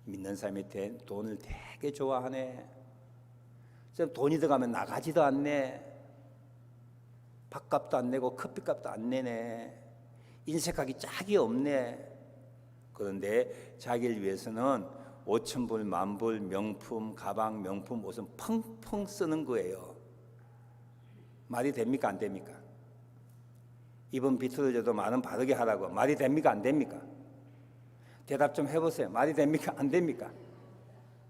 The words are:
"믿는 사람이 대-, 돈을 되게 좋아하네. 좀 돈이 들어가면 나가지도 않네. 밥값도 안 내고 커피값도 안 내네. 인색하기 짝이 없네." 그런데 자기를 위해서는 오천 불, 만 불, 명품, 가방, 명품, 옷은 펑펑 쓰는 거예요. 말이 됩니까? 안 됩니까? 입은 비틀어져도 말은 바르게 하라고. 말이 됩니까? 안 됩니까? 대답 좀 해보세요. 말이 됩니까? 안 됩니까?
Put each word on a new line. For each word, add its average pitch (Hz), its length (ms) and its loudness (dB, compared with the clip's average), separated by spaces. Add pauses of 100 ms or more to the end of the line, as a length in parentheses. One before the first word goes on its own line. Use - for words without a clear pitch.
"믿는 98 320 -6
사람이 98 320 -6
대-, 101 380 -6
돈을 104 320 -6
되게 - 560 -8
좋아하네. 131 760 -2 (1200)
좀 165 180 0
돈이 147 260 4
들어가면 139 340 4
나가지도 147 520 2
않네. 139 580 2 (1700)
밥값도 - 460 -2
안 123 140 2
내고 127 260 0
커피값도 - 540 -4
안 113 200 -4
내네. 117 720 -4 (640)
인색하기 151 500 -2
짝이 202 420 0
없네." 127 680 2 (880)
그런데 101 840 -2
자기를 120 440 0
위해서는 110 640 0 (400)
오천 117 420 0
불, 110 180 0
만 98 320 0
불, 113 240 0
명품, 104 720 -4
가방, 107 460 -2
명품, 98 420 -4
옷은 92 320 -8
펑펑 220 720 -4
쓰는 156 380 -2
거예요. 95 560 -2 (1500)
말이 131 220 0
됩니까? 123 340 2
안 98 100 0
됩니까? 98 360 -6 (1600)
입은 131 260 4
비틀어져도 123 560 2
말은 107 280 2
바르게 127 320 2
하라고. 107 360 2
말이 127 260 4
됩니까? 143 340 4
안 107 120 2
됩니까? 135 400 2 (1200)
대답 143 300 4
좀 143 120 2
해보세요. 156 420 2
말이 117 240 4
됩니까? 151 420 4
안 135 140 2
됩니까? 165 420 2 (1000)